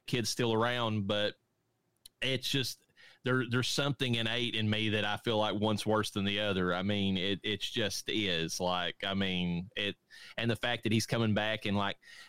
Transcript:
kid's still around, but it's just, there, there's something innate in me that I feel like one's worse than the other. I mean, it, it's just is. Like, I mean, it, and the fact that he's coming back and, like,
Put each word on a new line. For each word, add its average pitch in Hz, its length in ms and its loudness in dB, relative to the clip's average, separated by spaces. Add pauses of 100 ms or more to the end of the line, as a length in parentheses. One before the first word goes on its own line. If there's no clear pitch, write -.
kid's 120 240 -2
still 117 240 2
around, 110 540 0
but 104 260 0 (880)
it's 131 260 -2
just, 135 320 -2 (460)
there, 127 260 2
there's 123 160 2
something 135 480 0
innate 117 400 0
in 110 140 2
me 107 200 2
that 104 140 2
I 104 140 0
feel 110 200 0
like 107 160 2
one's 104 320 0
worse 107 240 2
than 101 140 -2
the 101 160 0
other. 92 340 2
I 92 100 0
mean, 98 340 2
it, 95 260 0
it's 107 260 -4
just 107 380 -2
is. 85 540 0
Like, 90 340 0 (100)
I 98 80 -2
mean, 90 600 0
it, 101 200 -4 (420)
and 117 120 0
the 110 60 2
fact 120 280 -2
that 110 100 2
he's 113 120 2
coming 113 280 2
back 107 320 0
and, 101 100 0
like, 101 220 0 (320)